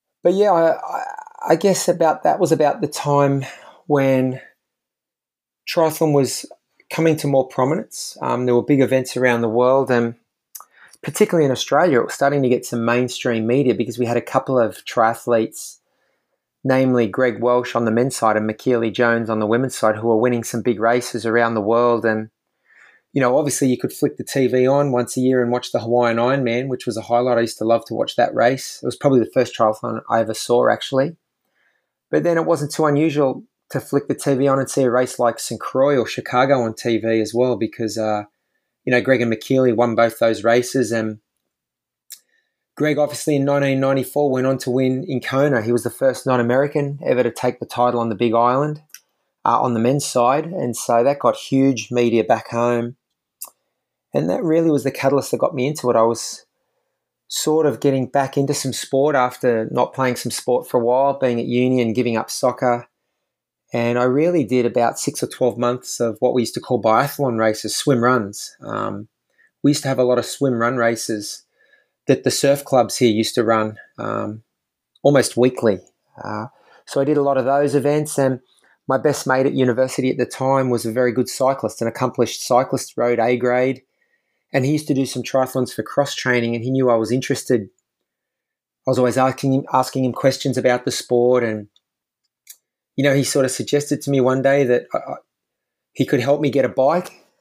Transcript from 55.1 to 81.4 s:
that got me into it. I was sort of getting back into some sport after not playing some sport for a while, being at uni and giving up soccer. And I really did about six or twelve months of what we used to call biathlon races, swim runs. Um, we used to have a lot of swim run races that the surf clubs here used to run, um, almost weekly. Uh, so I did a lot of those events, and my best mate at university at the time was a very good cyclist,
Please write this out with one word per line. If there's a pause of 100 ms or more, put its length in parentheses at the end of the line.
that
got
me
into
it.
I
was (800)
sort
of
getting
back
into
some
sport
after
not
playing
some
sport
for
a
while,
being
at
uni
and
giving
up
soccer. (840)
And
I
really
did
about
six
or
twelve
months
of
what
we
used
to
call
biathlon
races,
swim
runs.
Um, (520)
we
used
to
have
a
lot
of
swim
run
races (640)
that
the
surf
clubs
here
used
to
run, (220)
um, (600)
almost
weekly. (380)
Uh, (400)
so
I
did
a
lot
of
those
events,
and (480)
my
best
mate
at
university
at
the
time
was
a
very
good
cyclist,